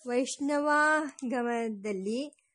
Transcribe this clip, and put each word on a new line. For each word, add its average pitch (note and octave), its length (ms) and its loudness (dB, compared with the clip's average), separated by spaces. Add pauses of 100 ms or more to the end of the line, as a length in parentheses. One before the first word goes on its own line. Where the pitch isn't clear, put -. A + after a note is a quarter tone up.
ವೈಷ್ಣವಾಗಮದಲ್ಲಿ B3+ 2250 0 (100)